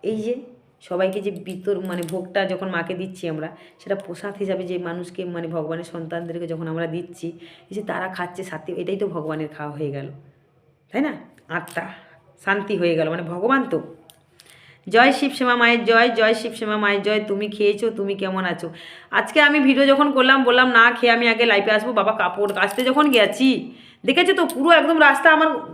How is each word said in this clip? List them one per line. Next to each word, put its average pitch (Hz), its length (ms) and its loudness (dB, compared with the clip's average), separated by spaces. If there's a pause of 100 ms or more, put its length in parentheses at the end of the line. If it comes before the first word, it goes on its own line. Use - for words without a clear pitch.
এই 220 140 -2
যে 226 160 -4 (480)
সবাইকে 190 400 -2
যে 196 100 -4
বিতর-, 185 540 -6
মানে, 180 160 -4
ভোগটা 185 440 -6
যখন 190 240 -6
মাকে 170 240 -6
দিচ্ছি 185 360 -10
আমরা, 156 180 -8 (320)
সেটা 196 160 -6
প্রসাদ 190 440 -12
হিসাবে 185 240 -4
যে 180 140 -6
মানুষকে, 175 480 -8
মানে, 170 220 -8
ভগবানের 165 360 -6
সন্তানদেরকে 170 640 -10
যখন 165 200 -8
আমরা 160 200 -4
দিচ্ছি, 170 400 -10 (420)
এই 190 60 -14
যে 208 80 -6
তারা 185 240 -6
খাচ্ছে, 185 360 -10
সাথে 170 280 -12
এটাই 180 260 -6
তো 202 100 -4
ভগবানের 156 400 -6
খাওয়া 147 300 -12
হয়ে 147 140 -6
গেল, 139 160 -10 (880)
তাই 240 80 0
না? 294 120 -2 (360)
আত্মা 170 340 -6 (600)
শান্তি 202 320 -2
হয়ে 170 180 2
গেল, 160 140 0
মানে, 170 140 -6
ভগবান 202 400 0
তো। 160 160 -4 (1080)
জয় 240 240 6
শিবশ্যামা 262 440 0
মায়ের 233 280 4
জয়, 226 260 4
জয় 220 240 2
শিবশ্যামা 226 440 -4
মায়ের 202 240 0
জয়। 208 260 0
"তুমি 208 200 -4
খেয়েছো, 208 420 0
তুমি 202 260 -6
কেমন 190 300 -4
আছো?" 175 220 -6 (440)
আজকে 226 300 2
আমি 294 180 4
ভিডিও 269 260 4
যখন 277 260 4
করলাম, 262 320 4
বললাম, 247 260 4
"না 240 220 6
খেয়ে 240 200 2
আমি 233 180 2
আগে 226 160 2
লাইভে 208 260 2
আসবো।" 214 220 0
বাবা, 214 180 2
কাপড় 202 420 -2
কাচতে 202 300 -2
যখন 262 280 4
গেছি, 226 380 4 (560)
দেখেছো 359 280 4
তো, 370 120 2
পুরো 269 260 0
একদম 320 280 6
রাস্তা 277 360 6
আমার 311 140 2 (240)